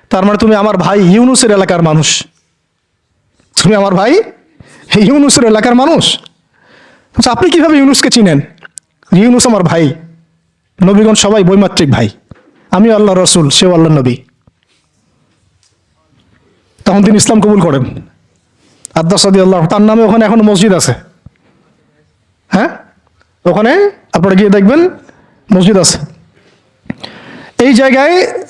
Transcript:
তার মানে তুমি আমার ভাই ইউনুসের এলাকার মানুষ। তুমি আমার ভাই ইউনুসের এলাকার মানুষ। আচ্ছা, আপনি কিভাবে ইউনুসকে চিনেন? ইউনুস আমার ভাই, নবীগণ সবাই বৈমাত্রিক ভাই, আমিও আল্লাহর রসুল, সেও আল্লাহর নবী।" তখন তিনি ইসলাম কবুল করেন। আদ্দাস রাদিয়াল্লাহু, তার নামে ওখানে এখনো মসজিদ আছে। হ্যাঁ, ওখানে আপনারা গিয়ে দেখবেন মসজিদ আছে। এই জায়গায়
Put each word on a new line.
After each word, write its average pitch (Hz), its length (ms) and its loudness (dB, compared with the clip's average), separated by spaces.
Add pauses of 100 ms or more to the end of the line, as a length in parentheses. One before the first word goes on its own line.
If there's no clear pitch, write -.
তার 190 160 -2
মানে 208 120 0
তুমি 220 180 0
আমার 202 220 -2
ভাই 185 240 0
ইউনুসের 226 500 2
এলাকার 190 300 0
মানুষ। 156 420 -2 (1400)
তুমি 208 120 2
আমার 196 180 -2
ভাই 240 300 0 (720)
ইউনুসের 269 480 2
এলাকার 220 320 0
মানুষ। 269 440 -2 (1000)
আচ্ছা, 247 140 0
আপনি 339 180 0
কিভাবে 311 280 2
ইউনুসকে 277 320 0
চিনেন? 175 320 0 (720)
ইউনুস 240 320 2
আমার 208 160 0
ভাই, 165 300 -2 (920)
নবীগণ 202 300 2
সবাই 208 300 0
বৈমাত্রিক 180 480 0
ভাই, 120 180 -2 (640)
আমিও 214 240 2
আল্লাহর 202 260 0
রসুল, 165 280 0
সেও 180 240 0
আল্লাহর 160 220 2
নবী।" 127 200 -2 (2750)
তখন 196 180 0
তিনি 208 140 2
ইসলাম 220 240 0
কবুল 208 200 2
করেন। 135 400 -4 (920)
আদ্দাস 165 320 -2
রাদিয়াল্লাহু, 190 420 0
তার 208 140 -2
নামে 220 220 2
ওখানে 220 220 2
এখনো 220 180 0
মসজিদ 208 300 2
আছে। 143 200 -2 (1600)
হ্যাঁ, 233 200 -2 (760)
ওখানে 240 440 0 (240)
আপনারা 190 220 0
গিয়ে 202 140 2
দেখবেন 220 400 2 (640)
মসজিদ 185 240 2
আছে। - 200 -2 (1600)
এই 254 160 2
জায়গায় 269 540 0 (220)